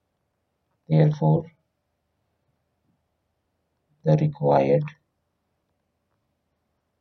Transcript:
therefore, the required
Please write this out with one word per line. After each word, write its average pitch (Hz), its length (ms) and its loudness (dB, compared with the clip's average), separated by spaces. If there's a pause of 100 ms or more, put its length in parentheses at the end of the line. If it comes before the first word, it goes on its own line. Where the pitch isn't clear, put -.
(880)
therefore, 78 640 0 (2500)
the 156 140 2
required 147 680 0 (2250)